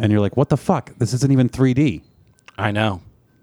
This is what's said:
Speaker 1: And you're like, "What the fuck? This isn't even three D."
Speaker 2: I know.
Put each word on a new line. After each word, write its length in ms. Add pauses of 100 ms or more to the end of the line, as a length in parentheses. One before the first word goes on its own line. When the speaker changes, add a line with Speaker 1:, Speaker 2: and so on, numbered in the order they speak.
Speaker 1:
And 100
you're 80
like, 160
"What 140
the 80
fuck? 400
This 160
isn't 180
even 160
three 260
D." 300 (540)
Speaker 2:
I 140
know. 300 (420)